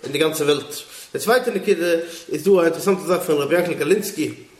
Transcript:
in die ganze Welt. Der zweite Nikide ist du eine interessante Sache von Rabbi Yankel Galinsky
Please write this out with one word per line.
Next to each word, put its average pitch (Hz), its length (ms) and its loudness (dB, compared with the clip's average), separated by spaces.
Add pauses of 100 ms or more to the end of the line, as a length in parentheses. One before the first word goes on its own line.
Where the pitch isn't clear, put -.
in 135 80 -10
die 147 80 -4
ganze 156 260 0
Welt. - 400 -2 (260)
Der - 80 -6
zweite 247 300 2
Nikide 175 540 0 (240)
ist 151 180 -4
du 190 140 6
eine 170 80 4
interessante 185 360 0
Sache 170 180 0
von 151 160 0
Rabbi 139 160 0
Yankel 170 200 0
Galinsky 156 720 -2 (120)